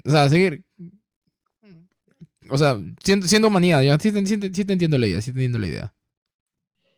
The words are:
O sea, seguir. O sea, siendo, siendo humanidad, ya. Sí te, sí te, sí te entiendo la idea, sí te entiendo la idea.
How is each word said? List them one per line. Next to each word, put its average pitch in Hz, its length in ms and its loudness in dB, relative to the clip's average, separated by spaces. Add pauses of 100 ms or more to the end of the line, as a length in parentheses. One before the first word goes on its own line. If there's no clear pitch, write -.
O 120 60 -4
sea, 143 180 4
seguir. 165 360 0 (1800)
O 135 100 -2
sea, 139 200 2 (240)
siendo, 196 240 0
siendo 214 220 2
humanidad, 175 340 4
ya. 143 160 2
Sí 214 140 0
te, 202 120 -2
sí 208 140 -2
te, 196 160 -8
sí 202 100 -4
te 196 80 -4
entiendo 170 260 0
la 117 80 2
idea, 95 140 -2
sí 123 120 -8
te 131 60 -6
entiendo 123 200 -2
la 101 80 -4
idea. 60 280 -8 (1040)